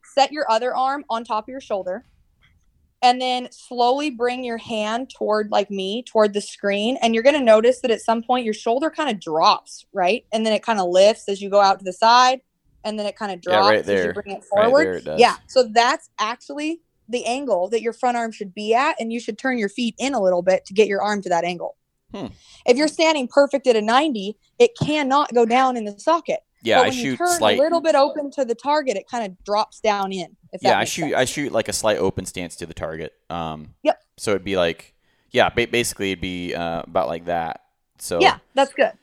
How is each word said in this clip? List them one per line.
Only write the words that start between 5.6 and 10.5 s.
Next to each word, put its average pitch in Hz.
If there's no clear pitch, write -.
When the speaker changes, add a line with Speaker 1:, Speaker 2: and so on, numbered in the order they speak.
Speaker 1:
me, 196
toward 214
the 202
screen. 208
And 226
you're 226
gonna 285
notice 226
that 240
at 214
some 226
point 247
your 214
shoulder 262
kinda 302
drops, 170
right? 190
And 220
then 220